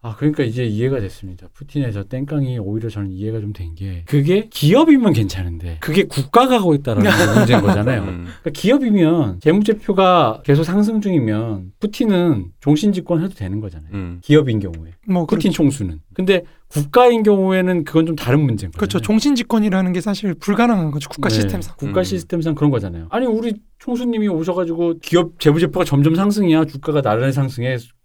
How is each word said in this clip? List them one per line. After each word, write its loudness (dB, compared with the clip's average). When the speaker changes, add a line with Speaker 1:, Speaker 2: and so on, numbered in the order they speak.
Speaker 1:
아, -10
그러니까 0
이제 -2
이해가 -2
됐습니다. -12
푸틴의 -6
저 -6
땡깡이 -6
오히려 -6
저는 -6
이해가 -6
좀 -8
된 -10
게, -10
그게 0
기업이면 4
괜찮은데 -4
그게 0
국가가 2
하고 2
있다라는 0
게 2
문제인 4
Speaker 2:
<laughs> -
Speaker 1:
거잖아요. 0
Speaker 3:
음. -8
Speaker 1:
그러니까 -6
기업이면 2
재무제표가 2
계속 4
상승 0
중이면 -2
푸틴은 0
종신집권 0
해도 -6
되는 -6
거잖아요. -12
Speaker 3:
음. -8
Speaker 1:
기업인 2
경우에. -10
Speaker 2:
뭐, 0
Speaker 1:
푸틴 0
Speaker 2:
그렇죠. -4
Speaker 1:
총수는. -2
근데 0
국가인 4
경우에는 2
그건 2
좀 -4
다른 2
문제인 -2
Speaker 2:
그렇죠. -2
Speaker 1:
거잖아요. -2
Speaker 2:
종신집권이라는 2
게 -2
사실 -4
불가능한 0
거죠. -6
국가 -4
Speaker 1:
네. 0
Speaker 2:
시스템상. -4
Speaker 1:
국가 -2
Speaker 3:
음. 0
Speaker 1:
시스템상 -4
그런 2
거잖아요. -6
아니, -2
우리 -2
총수님이 -4
오셔가지고 -2
기업 0
재무제표가 2
점점 2
상승이야. 2
주가가 -4
나란히 0
상승해. -2